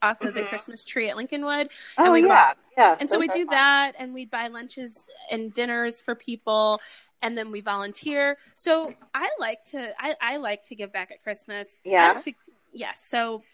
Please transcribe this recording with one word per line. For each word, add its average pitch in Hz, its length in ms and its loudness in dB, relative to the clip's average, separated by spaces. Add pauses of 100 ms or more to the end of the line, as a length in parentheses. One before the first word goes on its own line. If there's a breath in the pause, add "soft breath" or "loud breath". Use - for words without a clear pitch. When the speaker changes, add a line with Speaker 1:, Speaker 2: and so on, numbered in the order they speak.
Speaker 1:
off 220 180 0
of 214 140 -6
the 220 60 -4
Speaker 2:
Mm-hmm. 208 80 -8
Speaker 1:
Christmas 220 360 -12
tree 220 240 -4
at - 80 -8
Lincolnwood. 285 520 -4 (280 loud breath)
Speaker 2:
Oh, 285 80 6
Speaker 1:
And 359 80 8
we 330 80 6
Speaker 2:
yeah, 349 60 8
Speaker 1:
bought, - 300 8 (200)
Speaker 2:
yeah, 262 220 8
Speaker 1:
and 285 100 -4
so 302 80 0
Speaker 2:
those 320 40 0
Speaker 1:
we 330 80 0
Speaker 2:
are - 40 -4
Speaker 1:
do 349 120 -2
Speaker 2:
fun. 285 60 -8
Speaker 1:
that, 277 460 4
and 254 160 -12
we 254 120 -12
buy 233 220 -6
lunches 233 640 -16 (220)
and 226 200 -6
dinners 240 500 -4
for 240 120 -6
people, 214 640 -2 (440 loud breath)
and 233 120 -4
then 220 140 -8
we 214 120 -12
volunteer. 220 760 -4 (180)
So 320 380 -2 (220)
I 302 120 -4 (120)
like - 260 -6
to, 247 340 -10
I, 294 220 -6
I 240 160 -4
like 208 280 -8
to - 100 -20
give 202 180 -12
back 190 180 -8
at - 120 -20
Christmas. 202 600 -12
I 185 80 -10
Speaker 2:
Yeah. 175 220 8
Speaker 1:
like 240 120 -10
to, 277 80 -10 (400)
yes. - 340 -12
So 226 340 -4 (120)